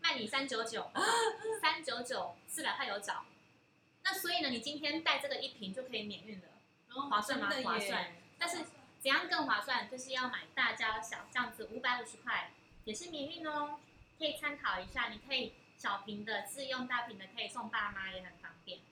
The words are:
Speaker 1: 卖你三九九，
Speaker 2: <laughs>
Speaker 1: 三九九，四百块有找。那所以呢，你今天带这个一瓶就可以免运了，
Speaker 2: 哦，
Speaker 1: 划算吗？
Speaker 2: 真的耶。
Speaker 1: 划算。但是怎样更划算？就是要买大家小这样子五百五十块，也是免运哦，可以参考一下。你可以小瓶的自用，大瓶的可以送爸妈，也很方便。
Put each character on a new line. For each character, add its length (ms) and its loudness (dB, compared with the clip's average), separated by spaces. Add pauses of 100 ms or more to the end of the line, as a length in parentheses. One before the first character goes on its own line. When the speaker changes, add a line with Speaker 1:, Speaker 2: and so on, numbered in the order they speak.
Speaker 1:
卖 160 2
你 100 -2
三 180 0
九 180 0
九， 280 -4 (320)
Speaker 2:
<laughs> 380 0
Speaker 1:
三 200 6
九 200 -2
九， 340 -2 (120)
四 160 -4
百 120 2
块 120 -2
有 120 0
找。 260 -4 (800)
那 80 2
所 160 0
以 120 4
呢， 80 2
你 100 2
今 180 -4
天 240 0
带 180 4
这 100 -2
个 80 2
一 160 -2
瓶 200 -6
就 100 -4
可 120 -6
以 80 -2
免 220 -8
运 160 -10
了， 60 -20 (420)
Speaker 2:
哦， 140 -4
Speaker 1:
划 180 4
算 180 0
吗？ 100 2
Speaker 2:
真 60 4
的 60 0
耶。 40 0
Speaker 1:
划 140 4
算。 320 0 (260)
但 120 2
是 80 -2 (420)
怎 100 -4
样 200 6
更 180 4
划 140 6
算？ 280 0
就 80 -8
是 140 -8
要 160 2
买 140 -2 (120)
大 200 4
家 260 0
小 320 -6
这 80 2
样 140 0
子 180 -8
五 80 -4
百 220 2
五 40 -4
十 120 -14
块， 340 -2 (320)
也 100 -4
是 160 -6
免 200 -4
运 180 -6
哦， 320 -2 (400)
可 60 0
以 100 2
参 220 0
考 200 2
一 140 -2
下。 160 0
你 120 -6
可 140 -6
以 200 0 (240)
小 220 0
瓶 260 -6
的 160 0
自 240 -6
用， 200 -2
大 180 2
瓶 140 -8
的 160 -12
可 80 -6
以 60 -2
送 220 -6
爸 240 0
妈， 180 -4
也 120 -6
很 160 -14
方 120 -14 (140)
便。 140 -12 (120)